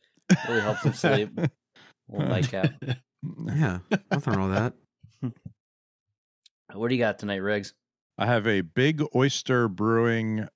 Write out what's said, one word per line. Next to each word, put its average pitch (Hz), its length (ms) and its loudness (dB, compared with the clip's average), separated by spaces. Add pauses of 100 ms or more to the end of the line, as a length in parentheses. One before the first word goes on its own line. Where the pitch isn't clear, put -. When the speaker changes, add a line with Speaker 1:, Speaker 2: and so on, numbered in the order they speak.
(480)
Speaker 1:
Really 117 140 0
helps 110 220 -2
him 147 80 2
sleep. 131 440 2
Speaker 2:
<laughs> - 720 -8
Speaker 1:
Little 135 200 -4
nightcap. 131 440 0 (760)
Speaker 3:
Yeah, 107 320 0 (320)
nothing 135 240 -2
wrong 95 160 0
with 98 80 0 (640)
that. 120 100 -6 (1400)
Speaker 1:
<laughs> - 0 -
What 110 140 -2
do 131 80 0
you 117 40 2
got 107 200 0
tonight, 101 160 -4
Riggs? 101 360 -2 (460)
Speaker 4:
I 101 80 0
have 117 220 2
a 98 140 4
Big 139 380 0 (140)
Oyster 123 540 2
Brewing 110 880 0